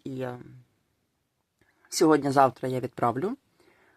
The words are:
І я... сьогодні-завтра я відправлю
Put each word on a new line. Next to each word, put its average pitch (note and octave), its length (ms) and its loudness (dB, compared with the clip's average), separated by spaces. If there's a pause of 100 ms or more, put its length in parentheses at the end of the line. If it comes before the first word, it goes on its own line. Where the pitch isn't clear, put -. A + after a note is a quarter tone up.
І C3+ 120 -10
я... B2 220 -10 (1500)
сьогодні-завтра C#3 800 2
я B2+ 120 -4
відправлю C3 560 -4 (600)